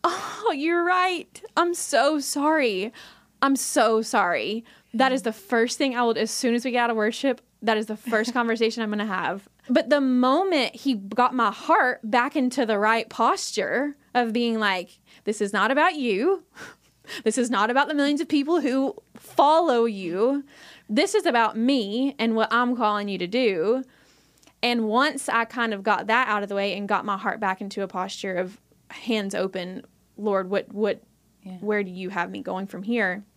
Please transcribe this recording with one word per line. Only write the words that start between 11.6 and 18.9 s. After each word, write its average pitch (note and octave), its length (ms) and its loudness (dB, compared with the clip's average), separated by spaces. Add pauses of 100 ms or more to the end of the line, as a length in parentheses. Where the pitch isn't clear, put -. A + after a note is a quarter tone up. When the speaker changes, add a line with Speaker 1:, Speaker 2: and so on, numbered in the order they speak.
Speaker 1:
back A#3+ 340 0
into B3+ 280 0
the G#3+ 140 0
right G#3+ 320 2
posture C4+ 880 0 (180)
of A#3+ 180 2
being A#3 260 0
like, G3 400 -2 (260)
"This G#3+ 160 -4
is G3+ 120 -2
not G#3 180 2
about D#4 260 4
you. C4 520 0
<laughs> - 40 -20 (720)
This A3 140 0
is A#3+ 100 0
not G#3+ 220 2
about C#4 180 2
the D#4 60 -4
millions C#4+ 260 2
of E4 80 -4
people D4+ 320 2
who C4+ 340 0 (220)